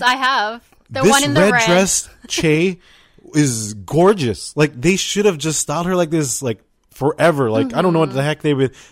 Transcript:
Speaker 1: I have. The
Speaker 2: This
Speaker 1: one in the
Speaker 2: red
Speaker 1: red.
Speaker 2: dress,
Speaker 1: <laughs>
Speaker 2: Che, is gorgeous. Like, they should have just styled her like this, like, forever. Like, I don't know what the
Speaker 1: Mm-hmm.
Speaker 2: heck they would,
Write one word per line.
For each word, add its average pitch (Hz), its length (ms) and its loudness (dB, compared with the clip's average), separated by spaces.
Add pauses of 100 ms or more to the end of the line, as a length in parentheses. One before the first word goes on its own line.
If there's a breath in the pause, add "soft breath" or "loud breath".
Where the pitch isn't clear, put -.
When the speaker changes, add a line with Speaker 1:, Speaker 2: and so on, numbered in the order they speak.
Speaker 1:
I 254 100 2
have. 240 480 -2 (280)
The 269 100 -6
Speaker 2:
This 196 100 4
Speaker 1:
one 277 120 4
in - 100 -2
the - 80 2
Speaker 2:
red 202 120 4
Speaker 1:
red. 233 120 2
Speaker 2:
dress, 180 420 2 (100)
Speaker 1:
<laughs> - 100 -20
Speaker 2:
Che, 170 520 0 (540 soft breath)
is 117 400 -2
gorgeous. 139 840 0
Like, 147 240 0
they 180 180 2
should - 280 -2
have 175 140 0
just 151 200 -4
styled 165 280 -4
her 185 80 -2
like 170 160 0
this, 151 320 -2
like, 113 180 -6 (300)
forever. 139 580 0
Like, 117 240 0
I 147 80 -2
don't 180 120 2
know 165 60 2
what 160 140 0
the 131 60 -4
Speaker 1:
Mm-hmm. 143 80 -2
Speaker 2:
heck 151 160 -6
they 151 100 2
would, 131 220 0 (160 loud breath)